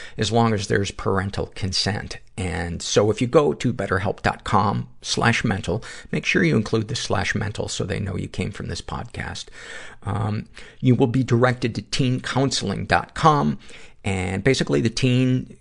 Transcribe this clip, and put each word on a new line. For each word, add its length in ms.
as 120
long 220
as 140
there's 240
parental 640
consent. 640
And 420
so 300
if 100
you 60
go 260
to 220
betterhelp 480
dot 220
com 440
slash 420
mental, 400
make 140
sure 180
you 140
include 320
the 80
slash 380
mental 340
so 160
they 160
know 160
you 100
came 240
from 180
this 120
podcast. 680
Um, 440
you 140
will 140
be 140
directed 520
to 80
teen 380
counseling 640
dot 280
com, 440
and 400
basically 380
the 80
teen 720